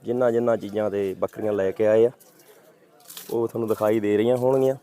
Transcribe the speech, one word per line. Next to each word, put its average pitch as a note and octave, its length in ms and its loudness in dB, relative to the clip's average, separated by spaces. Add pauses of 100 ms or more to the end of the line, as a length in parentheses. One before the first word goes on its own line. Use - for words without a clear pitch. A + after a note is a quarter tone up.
ਜਿੰਨਾ A#2+ 300 0
ਜਿੰਨਾ A#2 240 2
ਚੀਜ਼ਾਂ G2+ 340 -4
ਤੇ G2 300 -2
ਬੱਕਰੀਆਂ G#2 340 -4
ਲੈ F#2+ 180 0
ਕੇ G#2+ 160 0
ਆਏ A2+ 180 6
ਆ, B2+ 60 0 (1200)
ਉਹ A#2 160 -2
ਤੁਹਾਨੂੰ A#2 220 -6
ਦਿਖਾਈ G#2+ 300 2
ਦੇ G#2 180 0
ਰਹੀਆਂ A#2 200 2
ਹੋਣਗੀਆਂ। C3 460 2